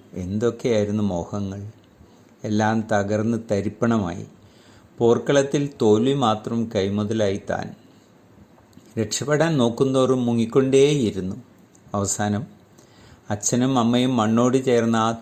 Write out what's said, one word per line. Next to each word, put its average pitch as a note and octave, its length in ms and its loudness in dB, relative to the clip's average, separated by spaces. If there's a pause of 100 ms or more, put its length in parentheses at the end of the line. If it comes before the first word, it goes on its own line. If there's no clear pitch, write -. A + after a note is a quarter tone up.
(140)
എന്തൊക്കെയായിരുന്നു G#2+ 920 -2
മോഹങ്ങൾ. G2 680 -6 (720)
എല്ലാം A2 380 0
തകർന്ന് G#2+ 560 -2 (140)
തരിപ്പണമായി. G2+ 760 -2 (720)
പോർക്കളത്തിൽ C#3 720 2 (120)
തോൽവി A2+ 320 4
മാത്രം A#2 640 -2
കൈമുതലായി G2+ 720 -2
താൻ. - 260 -6 (1200)
രക്ഷപ്പെടാൻ D3 580 0
നോക്കുന്തോറും B2+ 680 2
മുങ്ങിക്കൊണ്ടേയിരുന്നു. A#2+ 1080 2 (580)
അവസാനം G#2 520 -2 (840)
അച്ഛനും B2 500 0
അമ്മയും B2 380 2
മണ്ണോട് A#2+ 480 2
ചേർന്ന A#2 300 2
ആ A2+ 260 0